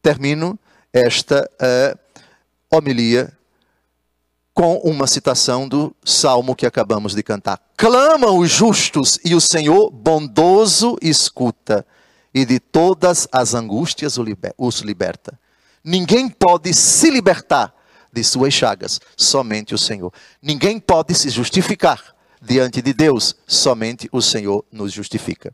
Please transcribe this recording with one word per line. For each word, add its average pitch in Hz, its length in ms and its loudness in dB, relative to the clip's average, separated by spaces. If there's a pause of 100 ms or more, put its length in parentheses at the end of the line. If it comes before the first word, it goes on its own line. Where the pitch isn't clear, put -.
Termino 151 560 -2 (360)
esta, 123 640 0
eh, 127 380 0 (720)
homilia 127 680 0 (1160)
com 175 240 2
uma 143 280 -2
citação 131 600 -2
do 139 280 -4 (100)
salmo 127 500 0
que 123 120 -4
acabamos 104 480 -2
de 104 80 -4
cantar. 101 380 -6 (160)
"Clamam 247 640 4
os 175 120 2
justos - 760 0
e 170 100 0
o 170 60 4
Senhor 165 500 2
bondoso 160 1080 2
escuta, - 880 -2 (480)
e 131 100 2
de 123 160 0
todas 175 720 0
as 120 220 0
angústias 120 640 -6
o 123 40 -4
liber-, 107 360 -8
os 123 220 -4
liberta." 95 580 -10 (440)
Ninguém 185 460 0
pode 175 460 2
se - 360 4
libertar 175 640 0 (380)
de 117 100 -6
suas 127 300 0
chagas, 98 480 -2 (160)
somente 107 580 -2
o 107 40 -2
Senhor. 92 340 -6 (280)
Ninguém 156 380 -2
pode 180 360 0
se 143 160 -2
justificar 147 840 -2 (260)
diante 123 420 0
de 135 100 -2
Deus, 131 420 2 (120)
somente 117 680 -2
o 127 80 -2
Senhor 104 500 -2
nos 101 220 -10
justifica. - 600 -10